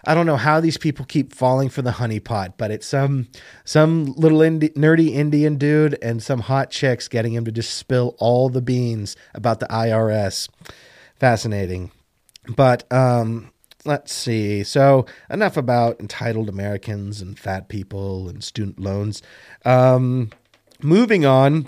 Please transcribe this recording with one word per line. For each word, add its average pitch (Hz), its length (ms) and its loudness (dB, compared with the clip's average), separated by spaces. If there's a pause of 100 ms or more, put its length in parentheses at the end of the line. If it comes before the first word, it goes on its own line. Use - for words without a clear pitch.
I 156 100 2
don't 170 120 2
know 151 100 2
how 151 220 2
these 165 180 0
people 143 280 -4
keep - 280 -4
falling 131 360 0
for 139 140 -6
the 123 100 -2
honeypot, 107 640 -6
but 107 160 -4
it's - 160 -10
some, 139 400 -2 (360)
some 156 520 2
little 156 260 6
Indi-, 160 280 2
nerdy 156 440 4
Indian 147 420 2
dude 147 460 2
and 117 180 -4
some 123 200 -4
hot 135 320 -2
chicks 127 340 -2
getting 113 260 -4
him 117 120 -4
to 113 80 -6
just 110 240 -6
spill 123 420 -2
all 123 300 2
the 127 120 -2
beans 120 540 -4 (200)
about 113 260 -2
the - 120 -8
I 113 200 0
R 113 180 2
S. 104 380 -4 (640)
Fascinating. 101 800 -2 (560)
But, 123 440 2
um, 120 580 0 (340)
let's - 300 -6
see. 104 480 -2
So 135 440 4 (220)
enough 202 280 -2
about 120 420 0
entitled 110 500 -6
Americans 101 720 -8
and 90 160 -14
fat 95 320 -8
people 98 600 -8
and 92 160 -14
student 104 340 -8
loans. 101 440 -6 (420)
Um, 127 640 4 (500)
moving 190 460 4
on, 139 420 4